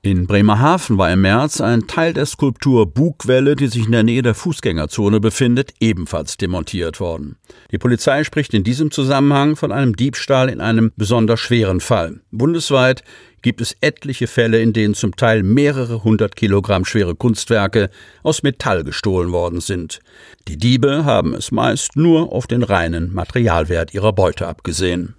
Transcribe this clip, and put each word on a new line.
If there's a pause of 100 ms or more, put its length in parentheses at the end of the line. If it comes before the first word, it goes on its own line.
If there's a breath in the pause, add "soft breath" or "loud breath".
In
Bremerhaven
war
im
März
ein
Teil
der
Skulptur
Bugwelle,
die
sich
in
der
Nähe
der
Fußgängerzone
befindet,
ebenfalls
demontiert
worden. (340 loud breath)
Die
Polizei
spricht
in
diesem
Zusammenhang
von
einem
Diebstahl
in
einem
besonders
schweren
Fall.
Bundesweit (380 loud breath)
gibt
es
etliche
Fälle,
in
denen
zum
Teil
mehrere
hundert
Kilogramm
schwere
Kunstwerke (320 loud breath)
aus
Metall
gestohlen
worden
sind. (480 loud breath)
Die
Diebe
haben
es
meist
nur
auf
den
reinen
Materialwert
ihrer
Beute
abgesehen.